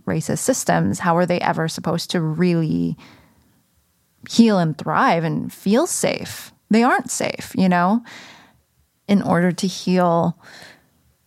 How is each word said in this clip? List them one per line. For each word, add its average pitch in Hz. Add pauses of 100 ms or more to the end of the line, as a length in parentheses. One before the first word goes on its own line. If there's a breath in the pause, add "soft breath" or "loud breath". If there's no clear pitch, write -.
racist -
systems, 175
how 170
are 175
they 180
ever 165
supposed 170
to 180
really 160 (1300 soft breath)
heal 220
and 160
thrive 165
and 156
feel 240
safe? - (200)
They 226
aren't 262
safe, -
you 185
know? 185 (1040 loud breath)
In 196
order 175
to 185
heal 175 (920 loud breath)